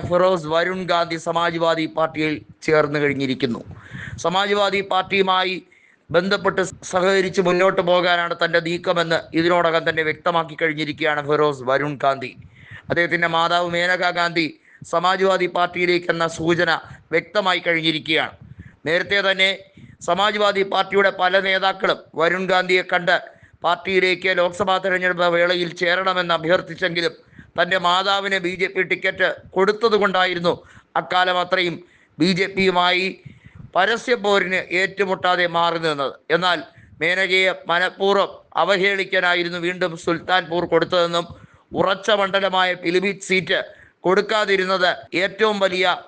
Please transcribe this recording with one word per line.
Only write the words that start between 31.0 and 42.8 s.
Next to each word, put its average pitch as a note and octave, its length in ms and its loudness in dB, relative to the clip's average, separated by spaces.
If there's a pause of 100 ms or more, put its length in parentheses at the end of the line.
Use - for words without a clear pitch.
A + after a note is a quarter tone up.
അക്കാലം F3+ 440 2
അത്രയും F3+ 320 0 (440)
ബി F3+ 180 4
ജെ F#3+ 160 0
പിയുമായി F3+ 520 2 (640)
പരസ്യ G#3+ 480 0
പോരിന് F#3+ 380 2 (200)
ഏറ്റുമുട്ടാതെ F#3 640 0 (120)
മാറി E3+ 280 2
നിന്നത്. C#3+ 300 -2 (220)
എന്നാൽ F3 240 0 (420)
മേനകയെ F#3 500 2 (200)
മനഃപൂർവ്വം F#3+ 580 2 (320)
അവഹേളിക്കാനായിരുന്നു F3+ 1040 0
വീണ്ടും F3+ 260 -4 (120)
സുൽത്താൻപൂർ F3 680 -2
കൊടുത്തതെന്നും E3+ 540 2 (540)
ഉറച്ച F#3+ 300 0 (100)
മണ്ഡലമായ F#3+ 500 0 (140)